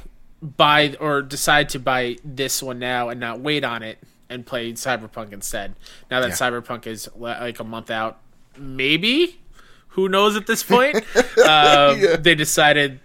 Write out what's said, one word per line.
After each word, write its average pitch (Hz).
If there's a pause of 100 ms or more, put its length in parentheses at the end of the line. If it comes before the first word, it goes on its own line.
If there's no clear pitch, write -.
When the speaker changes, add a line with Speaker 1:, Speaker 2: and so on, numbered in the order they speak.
(420)
Speaker 1:
buy 147
or 147
decide 147
to 135
buy 123
this 135
one 123
now 123
and 123
not 117
wait 147
on 117
it 110 (300)
and 123
play 117
Cyberpunk 113
instead. 98 (340)
Now 127
that 123
Speaker 2:
Yeah. 92
Speaker 1:
Cyberpunk 120
is, 110
li-, 117 (100)
like, 120
a 120
month 113
out, 110 (380)
maybe? 156 (500)
Who 190
knows 202
at 214
this 226
point? 247 (140)
Speaker 2:
<laughs> - (280)
Speaker 1:
Um, 147
Speaker 2:
Yeah. 170
Speaker 1:
they 165
decided 147